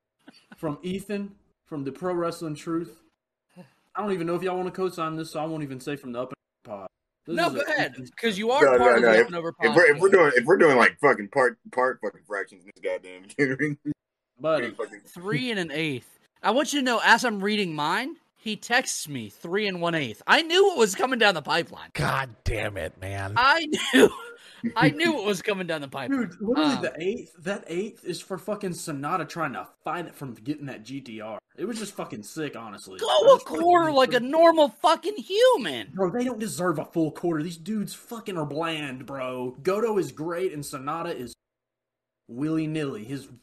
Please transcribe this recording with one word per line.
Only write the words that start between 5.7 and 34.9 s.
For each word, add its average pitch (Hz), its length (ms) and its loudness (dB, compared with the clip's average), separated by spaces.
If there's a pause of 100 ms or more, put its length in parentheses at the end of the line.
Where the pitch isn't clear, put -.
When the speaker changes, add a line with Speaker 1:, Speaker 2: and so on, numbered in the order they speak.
Speaker 1:
say 147 160 -6
from 135 180 -10
the 120 80 -4
Up 127 80 -6
and 123 60 -14 (280)
Pod. 98 240 -12 (380)
This 160 100 -6
Speaker 2:
No, 339 120 2
Speaker 1:
is 277 80 -2
Speaker 2:
go 285 60 0
Speaker 1:
a 302 120 -4
Speaker 2:
ahead, 202 200 0
Speaker 1:
Ethan 127 140 -14 (140)
Speaker 2:
'cause 220 160 0
you 220 140 0
are 285 120 4
Speaker 3:
No, 131 140 6
Speaker 2:
part - 20 4
Speaker 3:
no, - 160 6
Speaker 2:
of 117 60 4
Speaker 3:
no. 117 100 6
Speaker 2:
the 110 40 8
Speaker 3:
If, 113 60 10
Speaker 2:
Up 120 60 2
and 175 80 -8
Over 170 140 -6
Speaker 3:
if 117 260 0
we're, 170 100 8
if 147 140 6
we're 190 100 6
Speaker 2:
Pod. - 80 2
Speaker 3:
doing, 151 180 8
if 120 100 4
we're 180 120 8
doing, 151 200 8
like, 107 220 6
fucking 107 300 2
part, 123 280 2 (140)
part 127 300 0
fucking - 260 -8
fractions 98 360 -8
in 101 120 -20
this - 80 -20
goddamn 101 920 -4 (220)
<laughs> - 400 -20
Speaker 1:
Buddy. 139 320 -2
Speaker 3:
fucking 104 360 -10
Speaker 2:
Three 226 440 -6
and 208 80 -4
an 165 120 -6
eighth. 147 480 -6 (240)
I 196 80 2
want 285 220 0
you 294 60 -2
to 254 60 -2
know, 233 180 0
as 220 220 6
I'm 208 180 -2
reading 208 300 0
mine, 185 420 -2 (200)
he 214 200 -8
texts 240 540 -2
me 117 200 -10
three 202 380 -4
and 180 140 -6
one 170 140 0
eighth. 127 320 -6
I 254 160 4
knew 339 240 4
what 359 100 0
was 214 160 4
coming 254 240 -2
down 208 160 4
the 156 80 -6
pipeline. - 540 -4
Speaker 4:
God 135 340 -2 (140)
damn 104 340 -4
it, 85 240 -8
man. 98 340 -8
Speaker 2:
I 285 300 2
knew. 269 500 4
<laughs> - 600 -12
I 247 140 4
knew 320 240 0
what 240 100 -6
was 196 200 -2
coming 190 240 -4
down 160 140 -4
the 139 60 -10
pipeline. 180 420 -4
Speaker 1:
Dude, - 120 -18
literally 156 340 2
Speaker 2:
Um, - 60 -4
Speaker 1:
the 170 180 -4
eighth, 196 340 -6 (100)
that 196 240 -6
eighth 185 380 -8
is 180 160 -8
for 190 180 -10
fucking 202 340 -6
Sonata 160 520 -6
trying 151 280 -6
to 92 140 -10 (160)
find 160 240 -6
it - 80 -20
from 131 180 -12
getting 139 340 -10
that 107 160 -14
G 135 160 -12
T 113 220 -14
R. 107 160 -10 (200)
It 160 80 -8
was 226 120 -8
just 214 180 -10
fucking 120 280 -10
sick, 147 320 -10
honestly. 110 440 -16
Speaker 2:
Go 453 80 -4
Speaker 1:
I - 160 4
Speaker 2:
a 466 120 6
Speaker 1:
just - 120 0
fucking 311 140 -6
Speaker 2:
quarter 339 300 4
like 262 220 4
a 247 60 2
normal 320 500 6
fucking 339 460 0